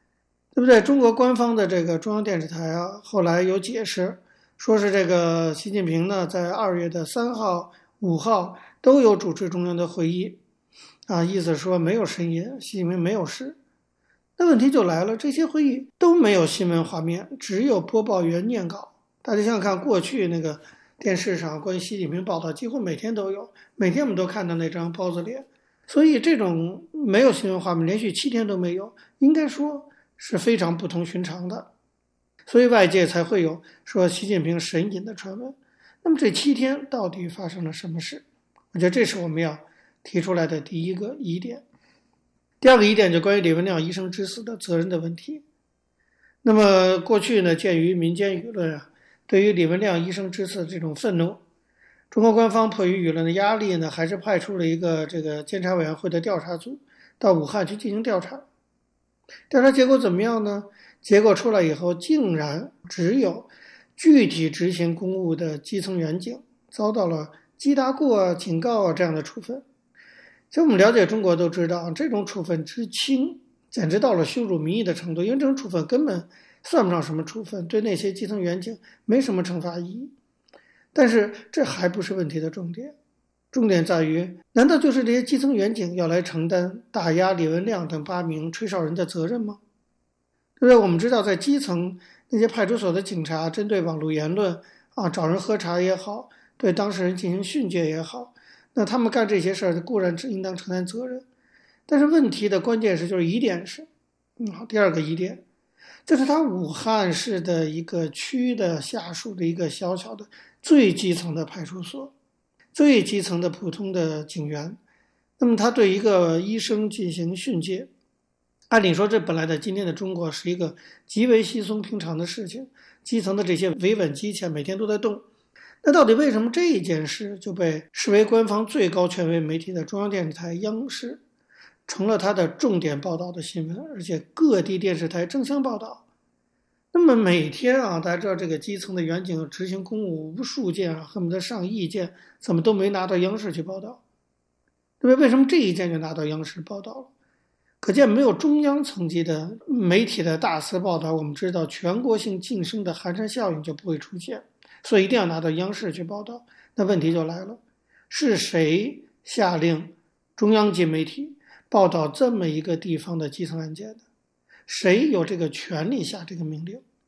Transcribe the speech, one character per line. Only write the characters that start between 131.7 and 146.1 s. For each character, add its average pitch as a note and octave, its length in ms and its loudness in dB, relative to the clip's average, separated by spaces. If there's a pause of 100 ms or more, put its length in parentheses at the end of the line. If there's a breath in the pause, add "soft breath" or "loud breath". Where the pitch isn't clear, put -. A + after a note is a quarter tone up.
成 - 220 -4
了 G#3+ 100 2
他 G3 160 0
的 F#3 140 0
重 F#3 320 0
点 D3 220 -4
报 E3+ 160 -4
道 F3+ 160 -8
的 E3+ 80 -12
新 D#3+ 260 -8
闻， E3+ 100 -10 (160)
而 G3+ 80 -12
且 F3 160 -6 (160)
各 B3+ 280 4
地 F#3+ 160 -2
电 F#3 180 0
视 D#3+ 140 -4
台 F3 160 -4
争 C4 180 -4
相 C#4 180 -2
报 B3 160 -4
道？ A3+ 280 -16 (920)
那 F4 60 6
么 D4+ 140 8
每 F3 340 4
天 B3+ 320 2
啊， F#3 180 -2
大 E3+ 120 -2
家 F3 60 0
知 F#3+ 100 -4
道 F#3+ 80 0
这 F3+ 120 -6
个 D#3+ 100 -2
基 G3+ 200 -8
层 F#3 180 -10
的 F3+ 60 -2
员 E3+ 240 -2
警 D#3+ 240 -6
执 F#3 180 -10
行 F#3+ 160 -6
公 G#3+ 200 -6
务 D#3+ 320 -6
无 B3+ 80 -6
数 G#3 280 -4
件 E3 240 -2
啊， D#3+ 80 -10
恨 F#3 220 -8
不 E3+ 40 -2
得 F#3 120 -4
上 F#3 260 -6
亿 G3 200 -4
件， F3 260 -6 (260 soft breath)
怎 F3+ 160 -2
么 E3 60 2
都 A3 100 4
没 G3+ 200 2
拿 F#3 160 -2
到 F#3+ 100 0
央 F#3+ 180 0
视 G#3 160 -6
去 D#3+ 120 -6
报 F#3+ 180 -12
道， A#3 220 -18 (960)
对 B3+ 140 6
吧？ C4 60 6
为 C#4+ 80 8
什 A#3+ 100 4
么 C4+ 100 8
这 F4 100 4
一 G#3 160 4
件 F3 180 -2
就 E3 60 -2
拿 D#3+ 160 -8